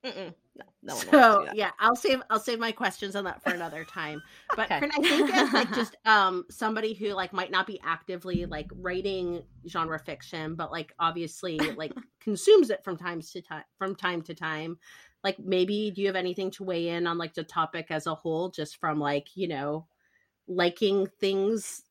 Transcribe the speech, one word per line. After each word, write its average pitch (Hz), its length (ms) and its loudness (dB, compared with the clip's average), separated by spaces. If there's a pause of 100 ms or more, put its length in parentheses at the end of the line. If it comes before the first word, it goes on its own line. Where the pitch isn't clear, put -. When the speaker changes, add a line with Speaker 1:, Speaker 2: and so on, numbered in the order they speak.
Speaker 1:
Mm-mm. 190 300 -10 (200)
No, - 100 -20 (180)
no - 140 -8
one - 120 -6
wants 262 200 10
to 214 60 8
Speaker 2:
So, 202 80 6
Speaker 1:
do - 20 -4
that. 208 140 -6
Speaker 2:
yeah, 190 200 0
I'll 233 180 4
save, 262 340 0
I'll 220 100 2
save 240 180 -4
my 233 140 -2
questions 196 420 -4
on 202 100 -2
that - 180 -6
for 175 100 -2
another 165 320 -6
time. 156 380 -8 (320)
But 214 160 -2
Speaker 1:
Okay. 156 100 0
Speaker 2:
Corinne, 302 180 -2
I 277 40 2
think 302 280 4
as, 262 220 2
like, 240 180 2
Speaker 3:
<laughs> 220 40 -4
Speaker 2:
just, 233 220 -4 (100)
um, 190 440 4
somebody 220 440 -4
who, 202 180 -4
like, 190 220 -4
might 185 160 -2
not 190 160 0
be 202 160 -10
actively, 175 640 -4
like, 156 280 -10
writing 185 680 -4 (240)
genre 165 300 -2
fiction, 156 560 -8
but, 160 180 -6
like, 160 260 -8
obviously, 165 720 -2
Speaker 3:
<laughs> - 20 -8
Speaker 2:
like, 156 200 -8 (280)
consumes 262 500 6
it 196 140 -2
from 180 120 -4
time 175 240 -8
to 165 220 -14
ti-, - 60 -20 (280)
from 190 200 -4
time 180 260 -4
to 165 120 -12
time. 160 440 -6 (440)
Like, 196 160 -2
maybe 196 520 0
do 190 100 -8
you 196 60 0
have 190 100 0
anything 180 360 -2
to - 120 0
weigh 170 240 0
in 170 180 2
on, 170 120 2
like, 165 160 -4
the 160 100 -4
topic 160 460 -2
as 156 160 0
a 165 80 0
whole, 165 360 0
just - 280 -8
from, 156 200 0
like, 143 380 0
you 185 120 -2
know, 147 400 -4 (580)
liking 185 600 2
things 196 840 0